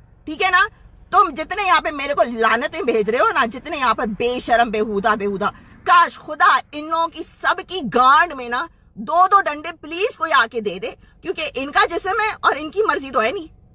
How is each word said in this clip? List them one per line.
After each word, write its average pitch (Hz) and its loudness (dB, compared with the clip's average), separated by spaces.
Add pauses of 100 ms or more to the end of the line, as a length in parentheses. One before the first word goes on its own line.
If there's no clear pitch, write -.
(260)
ठीक 302 -6
है 370 2
ना? 359 4 (480)
तुम 392 6
जितने 339 -4
यहाँ 339 4
पे 330 -4
मेरे 285 -4
को 349 2
लानतें 240 0
भेज 214 0
रहे 247 2
हो 440 4
ना, 339 2
जितने 269 -8
यहाँ 262 2
पर 269 -4
बेशरम, 240 0
बेहुदा, 214 0
बेहुदा, 202 -4 (340)
काश 339 4
खुदा 311 2 (140)
इन 302 -10
लोगों 330 0
की 320 -12
सबकी - -6 (100)
गांड 285 4
में 254 -10
ना 262 -4 (280)
दो 320 2
दो 392 4
डंडे 302 -6
please 339 -6
कोई 320 -4
आके 233 2
दे 190 -4
दे, 220 -8 (340)
क्योंकि 330 -6 (140)
इनका 294 2
जिस्म 370 -2
है 427 -2 (100)
और 247 2
इनकी 311 -4
मर्जी 285 -2
तो 247 0
है 226 0
नहीं, 339 -8 (260)